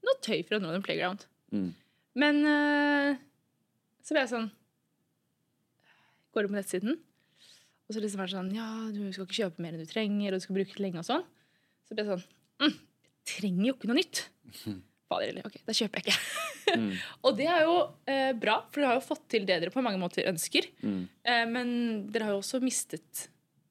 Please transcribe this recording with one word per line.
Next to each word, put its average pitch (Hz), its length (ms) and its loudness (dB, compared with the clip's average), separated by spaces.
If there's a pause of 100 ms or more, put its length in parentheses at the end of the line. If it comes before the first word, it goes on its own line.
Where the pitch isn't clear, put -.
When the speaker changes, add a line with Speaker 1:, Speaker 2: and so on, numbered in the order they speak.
Speaker 1:
noe 539 160 4
tøy 180 240 0
fra 214 160 0
Northern 180 240 -2
Playground. 175 400 -2 (240)
Speaker 2:
Mm. 95 220 -2 (500)
Speaker 1:
Men, 294 300 4
eh, 294 720 2 (840)
så - 80 -6
ble 269 140 2
jeg 220 80 -6
sånn, 226 160 -2 (1800)
går 214 100 2
inn 202 80 -2
på 202 80 -2
nettsiden, 202 400 -2 (880)
og 214 80 -8
så 214 80 -4
liksom 202 180 -4
er 185 80 -4
det 196 60 -6
sånn, 190 180 -4
«Ja, 220 140 -6 (240)
du 208 80 -6 (160)
skal 190 100 -8
ikke - 140 -6
kjøpe 180 240 -2
mer 165 100 -6
enn 160 80 -8
du 156 80 -12
trenger, 208 440 0
og 185 40 0
du 185 60 -8
skal 190 160 -2
bruke 190 160 -4
det 202 80 -2
lenge 170 160 -4
og 170 80 -6
sånn.» 320 160 2 (640)
Så 220 80 -12
ble 214 80 0
jeg 208 80 -2
sånn, 180 160 -4 (320)
«Mm, 285 160 4
jeg - 560 -20
trenger 190 380 0
jo 262 80 0
ikke 208 120 -2
noe 254 80 4
nytt.» - 240 0 (380)
Speaker 2:
<laughs> - 500 -10
Speaker 1:
Fader, - 220 0
eller, 185 160 -10
ok, - 80 -18 (100)
da 220 140 -2
kjøper 208 220 -2
jeg - 80 0
ikke. - 100 2
<laughs> - 80 -6 (420)
Speaker 2:
Mm. 220 220 2 (340)
Speaker 1:
Og 262 80 6
det 269 160 0
er 330 160 4
jo, 330 60 4 (340)
eh, 269 220 2 (100)
bra, 214 220 2 (100)
for - 80 -6
dere 269 140 4
har 247 80 4
jo - 20 -4
fått - 300 -6
til 220 100 4
det 190 160 2
dere 170 160 -2
på 262 80 0
mange 202 160 0
måter 180 320 0
ønsker. 190 380 0 (180)
Speaker 2:
Mm. 95 140 0 (260)
Speaker 1:
Eh, 240 140 4 (100)
men 240 220 -2 (420)
dere 220 140 0
har 202 80 2
jo 196 80 -2
også 262 180 -2
mistet - 640 -4 (460)